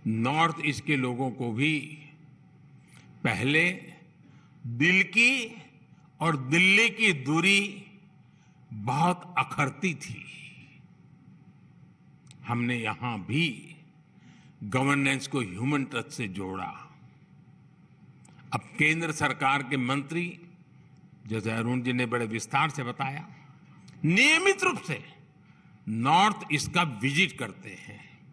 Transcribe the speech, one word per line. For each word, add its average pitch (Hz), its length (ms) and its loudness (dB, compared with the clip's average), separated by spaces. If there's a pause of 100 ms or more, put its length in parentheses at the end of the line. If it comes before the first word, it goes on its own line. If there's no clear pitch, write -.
नॉर्थ 139 480 2 (100)
ईस्ट 139 200 -2
के 151 100 2
लोगों 127 360 -2
को 120 200 -4
भी 143 280 2 (1400)
पहले 147 720 0 (720)
दिल 165 360 4
की 233 520 2 (640)
और 156 180 2
दिल्ली 185 520 6
की 214 240 2
दूरी 180 720 2 (880)
बहुत 143 640 0
अखरती 143 580 -2
थी। - 300 -14 (2250)
हमने 120 280 -2
यहां 113 440 -4
भी 127 560 -4 (880)
गवर्नेंस 135 640 2
को 143 120 -4
ह्यूमन 127 440 -2
टच 120 280 -8
से 120 160 -6
जोड़ा। 92 640 -8 (1600)
अब - 60 -6
केंद्र 160 520 0
सरकार 139 520 0
के 131 140 -2
मंत्री, 143 640 -4 (880)
जैसे 110 240 -4
अरुण 117 300 -2
जी 123 120 0
ने 123 120 0
बड़े 117 200 -2
विस्तार 123 440 0
से 147 140 -8
बताया, 135 460 -8 (760)
नियमित 320 580 4
रूप 349 180 0
से 123 240 -6 (840)
नॉर्थ 151 500 4 (160)
ईस्ट 143 200 -2
का 175 100 2
विजिट 139 480 0
करते - 380 -10
हैं - 500 -18 (140)